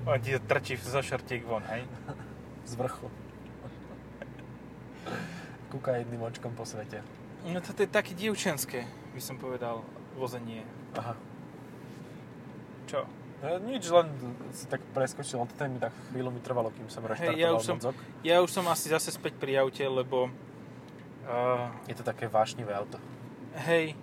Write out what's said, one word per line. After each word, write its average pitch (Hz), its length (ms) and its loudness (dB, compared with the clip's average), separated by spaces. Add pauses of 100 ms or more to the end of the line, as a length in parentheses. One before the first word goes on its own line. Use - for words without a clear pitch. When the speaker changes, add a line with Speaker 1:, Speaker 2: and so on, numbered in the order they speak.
Speaker 1:
On 135 140 6
ti 127 200 2
trčí 131 400 2
zo 123 240 2
šortiek 127 400 -2
von, 113 240 -2
hej? 110 160 -2 (800)
Speaker 2:
Z 123 120 -8
vrchu. 123 340 -2 (2500)
Kúka 131 300 2
jedným 117 240 -2
očkom 117 320 -4
po 113 100 -6
svete. 107 380 -6 (420)
Speaker 1:
No 170 160 -2
toto 190 220 0
je 190 80 6
také 202 240 4
dievčenské, 170 720 0 (260)
by 127 100 -8
som 131 140 -6
povedal, 120 460 -2 (320)
vozenie. 120 480 -4 (320)
Speaker 2:
Aha. 113 200 -2 (1700)
Speaker 1:
Čo? - 200 0 (320)
Speaker 2:
No, 170 240 0
nič, 226 260 -4
len 170 200 10 (420)
si - 160 -10
tak - 220 -2
preskočil, 131 500 0
ale 120 120 0
toto - 180 -4
mi 131 100 -2
tak 117 160 0 (160)
chvíľu 127 220 -2
mi 123 80 -6
trvalo, 117 320 2
kým 113 160 -10
som - 160 -8
Speaker 1:
Hej, 110 80 -4
Speaker 2:
reštartoval 160 260 2
Speaker 1:
ja 165 140 8
už - 120 6
som, - 140 2
Speaker 2:
mozog. 127 180 0 (260)
Speaker 1:
ja 165 180 8
už 175 100 8
som 185 160 2
asi 165 220 4
zase 156 220 4
späť 147 260 -4
pri 135 240 4
aute, 135 240 4
lebo, 131 460 4 (920)
eh, 123 420 4 (200)
Speaker 2:
Je 131 80 -6
to - 100 -8
také 120 220 -2
vášnivé 110 460 4
auto. 101 260 -2 (640)
Speaker 1:
Hej. 160 440 6